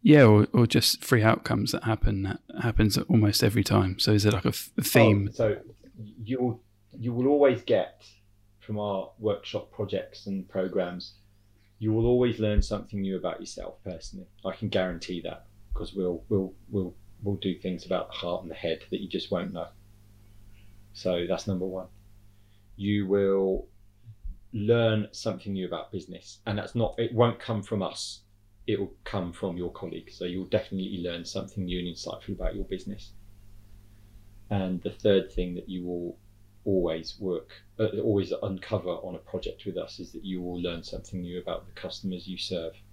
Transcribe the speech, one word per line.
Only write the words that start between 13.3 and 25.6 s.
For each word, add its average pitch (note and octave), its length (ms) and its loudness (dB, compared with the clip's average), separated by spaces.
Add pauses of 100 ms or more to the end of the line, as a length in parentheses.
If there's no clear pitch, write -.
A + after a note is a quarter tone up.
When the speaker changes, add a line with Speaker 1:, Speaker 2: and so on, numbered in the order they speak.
Speaker 2:
yourself F2+ 420 -12
personally. F2+ 460 -12 (160)
I - 80 -4
can - 160 -6
guarantee F2+ 540 -2
that, E2 240 -12 (280)
'cause - 180 -6
we'll, F2+ 360 -2
we'll, F#2+ 240 0 (180)
we'll, F#2 240 -2 (300)
we'll G2+ 240 -4
do F2+ 100 -4
things F#2 260 -6
about F2+ 220 -4
the - 80 -18
heart F2 280 -6
and D#2+ 100 -12
the - 20 -10
head E2 360 -6
that F2 100 -6
you - 80 -10
just - 240 -6
won't F2 200 -4
know. E2+ 140 -8 (1300)
So F2 360 -2
that's F2+ 200 -2
number F#2 180 -2
one. F#2 220 -8 (880)
You G2+ 320 0
will G2 580 2 (840)
learn A2 580 2
something G2+ 440 -6
new F#2 120 -4